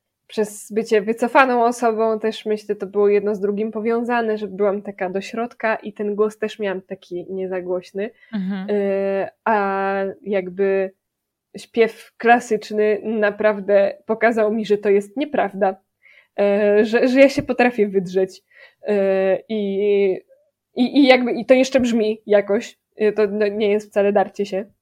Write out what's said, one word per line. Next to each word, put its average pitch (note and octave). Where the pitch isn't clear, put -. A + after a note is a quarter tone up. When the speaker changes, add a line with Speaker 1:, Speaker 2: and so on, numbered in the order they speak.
Speaker 1:
przez G#3
bycie G#3+
wycofaną A#3+
osobą, A3+
też A3
myślę, G#3
to G3+
było G3+
jedno G3+
z F#3
drugim G#3
powiązane, A#3
że G#3+
byłam G3+
taka G3
do G3
środka A3+
i G#3
ten G#3
głos G#3+
też G#3+
miałam F#3+
taki F3
niezagłośny. F#3
Speaker 2:
Mhm. G3
Speaker 1:
E, G3
a G3
jakby F#3+
śpiew -
klasyczny G#3+
naprawdę G3+
pokazał A3
mi, A3
że G3+
to G#3
jest G3+
nieprawda, G3+
e, G#3
że, A#3
że C4
ja C#4
się C#4
potrafię B3
wydrzeć, F#3+
e, F#3+
i, A3
i, B3+
i C#4+
jakby, B3+
i A3+
to C4
jeszcze C4
brzmi A3
jakoś. G3+
E, G#3+
to, G#3+
no, G#3
nie G#3
jest G#3
wcale G3+
darcie G3+
się, G3